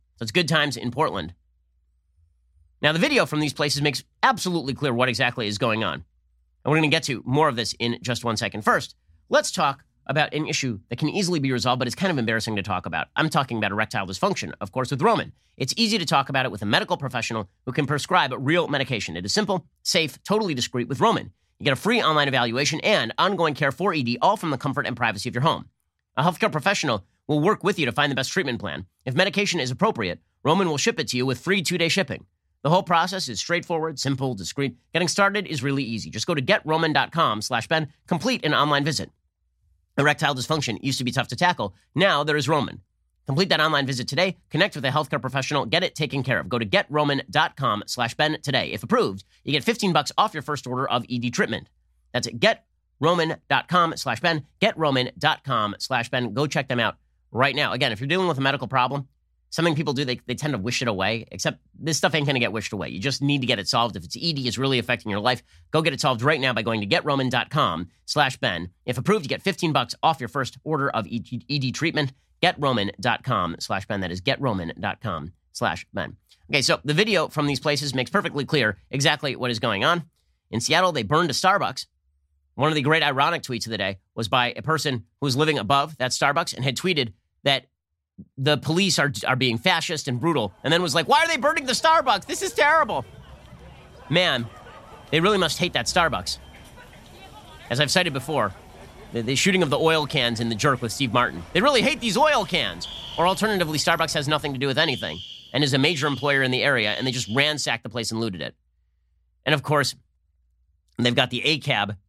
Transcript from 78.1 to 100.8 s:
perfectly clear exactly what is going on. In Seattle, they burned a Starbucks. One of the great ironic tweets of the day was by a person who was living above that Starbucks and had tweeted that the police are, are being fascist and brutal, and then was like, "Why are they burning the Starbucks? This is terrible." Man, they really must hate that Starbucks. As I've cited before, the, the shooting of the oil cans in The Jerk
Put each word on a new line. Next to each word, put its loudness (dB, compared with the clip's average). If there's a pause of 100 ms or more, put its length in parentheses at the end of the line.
perfectly -2
clear 2 (140)
exactly 2
what -2
is -4
going 0
on. 2 (460)
In -2
Seattle, 2
they -2
burned 2
a -2
Starbucks. 0 (680)
One 2
of 2
the 2
great 4
ironic 2
tweets -6
of -8
the -4
day -2 (160)
was -4
by 2
a -10
person -2 (160)
who -2
was 0
living 2
above 2
that -2
Starbucks 0
and -4
had 0
tweeted 0 (300)
that 2 (720)
the 2
police 2
are, 2 (140)
are 2
being 2
fascist 0
and -2
brutal, 0 (100)
and 0
then 4
was 0
like, 2
"Why 6
are 2
they -2
burning 0
the -2
Starbucks? 2
This -6
is -4
terrible." 2 (1040)
Man, 2 (640)
they 4
really 4
must 2
hate 0
that -2
Starbucks. 0 (1300)
As 2
I've 0
cited 2
before, 0 (600)
the, -2
the 0
shooting 4
of 0
the 2
oil 4
cans 0
in 0
The 0
Jerk 2